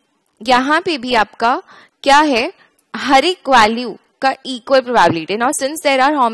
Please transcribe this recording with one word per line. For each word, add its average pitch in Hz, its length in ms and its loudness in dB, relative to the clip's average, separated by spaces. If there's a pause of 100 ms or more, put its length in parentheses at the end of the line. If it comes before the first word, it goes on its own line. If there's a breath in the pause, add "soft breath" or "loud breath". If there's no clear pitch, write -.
(420)
यहाँ 262 380 0
पे 339 180 -4
भी 247 160 -6
आपका 233 480 -2 (400 loud breath)
क्या 277 160 4
है? 294 340 0 (440 soft breath)
हर 269 280 2
एक 359 240 -4
वैल्यू 226 480 2 (240)
का 262 140 0 (120)
इक्वल 262 340 -2
प्रोबेबिलिटी। 180 560 0
Now, 240 140 -2
since 294 360 -6
there 269 140 0
are 285 160 2
how 240 180 0